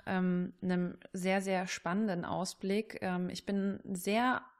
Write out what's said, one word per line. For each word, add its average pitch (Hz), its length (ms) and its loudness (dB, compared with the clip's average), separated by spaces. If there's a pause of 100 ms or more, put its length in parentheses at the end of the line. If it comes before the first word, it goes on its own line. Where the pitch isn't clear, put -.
ähm, 180 560 2
einem 180 340 2 (160)
sehr, 190 300 2
sehr 185 240 0
spannenden 180 580 -2
Ausblick. 190 760 -2
Ähm, 180 260 0
ich 180 160 -6
bin 196 380 0
sehr 214 600 2 (180)